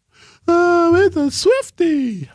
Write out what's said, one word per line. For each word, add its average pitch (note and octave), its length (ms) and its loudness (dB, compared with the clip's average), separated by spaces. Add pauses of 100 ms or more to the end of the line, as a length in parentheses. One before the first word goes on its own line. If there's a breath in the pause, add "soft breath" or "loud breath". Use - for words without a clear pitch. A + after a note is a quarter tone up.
(480 soft breath)
Oh, E4+ 460 2
it's F#4 220 2
a C#4+ 140 -2
Swiftie. D4 1040 -2